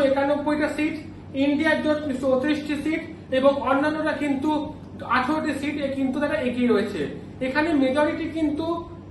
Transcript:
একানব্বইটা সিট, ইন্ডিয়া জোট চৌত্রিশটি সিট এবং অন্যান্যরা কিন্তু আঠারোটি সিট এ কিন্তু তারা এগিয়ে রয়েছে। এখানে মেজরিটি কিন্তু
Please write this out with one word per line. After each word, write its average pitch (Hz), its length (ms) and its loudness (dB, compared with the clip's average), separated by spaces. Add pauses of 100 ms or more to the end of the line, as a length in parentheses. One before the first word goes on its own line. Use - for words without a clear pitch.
(100)
একানব্বইটা 294 680 2
সিট, 311 200 0 (480)
ইন্ডিয়া 302 280 4 (120)
জোট 302 140 2 (240)
চৌত্রিশটি 285 520 2 (100)
সিট 311 180 -2 (360)
এবং 277 140 6 (180)
অন্যান্যরা 302 520 2
কিন্তু 285 280 0 (640)
আঠারোটি 302 440 0
সিট 294 140 -4 (100)
এ - 20 0 (120)
কিন্তু 269 240 0
তারা 302 140 0 (120)
এগিয়ে 247 240 2
রয়েছে। 190 280 2 (460)
এখানে 294 220 0 (140)
মেজরিটি 302 440 2 (100)
কিন্তু 311 300 0 (440)